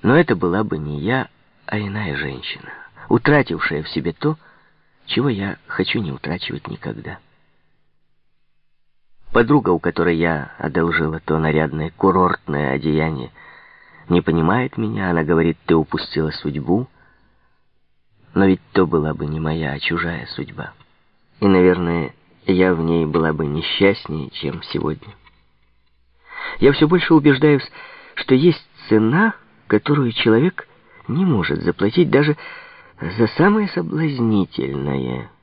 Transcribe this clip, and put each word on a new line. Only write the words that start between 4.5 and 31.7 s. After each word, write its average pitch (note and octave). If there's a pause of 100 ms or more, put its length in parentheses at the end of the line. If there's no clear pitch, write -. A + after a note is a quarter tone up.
чего C3+
я G2+
хочу -
не E2+
утрачивать -
никогда. - (2250)
Подруга, A#2
у F2
которой E2+
я D#2+
одолжила D#2+
то D#2+
нарядное D#2
курортное E2+
одеяние, D2+ (800)
не F2
понимает E2+
меня, G#2+
она E2+
говорит: E2 (100)
«Ты E2+
упустила D#2
судьбу». D2+ (1500)
Но G2
ведь F#2+ (120)
то F#2
была D#2
бы D#2
не D#2
моя, D#2
а C#2+
чужая E2+
судьба. - (680)
И, G#2
наверное, F2+ (320)
я F#2
в E2
ней E2
была D#2+
бы D#2
несчастнее, D#2
чем -
сегодня. - (1400)
Я C#3
всё D3
больше F3
убеждаюсь, C#3+ (480)
что -
есть D#3 (220)
цена, A#2+ (340)
которую B2
человек A#2+ (400)
не D3+
может F2
заплатить G#2